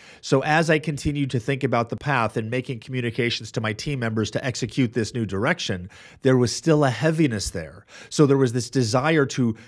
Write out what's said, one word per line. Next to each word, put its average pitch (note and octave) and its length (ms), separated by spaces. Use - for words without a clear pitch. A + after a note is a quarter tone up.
So C3+ 200
as D#3 260
I D#3+ 120
continued D3 500
to C3 80
think C3+ 240
about A#2+ 260
the A#2+ 80
path B2 400
and A2 140
making B2 300
communications A#2+ 720
to - 80
my A2 120
team C#3 280
members A2 320
to - 120
execute B2 480
this A2 220
new A#2 100
direction, G2+ 640
there C3 140
was B2 160
still D3+ 320
a C3+ 60
heaviness C#3+ 600
there. - 360
So D3+ 160
there C#3 100
was C3 160
this A#2+ 180
desire C3+ 560
to A#2+ 280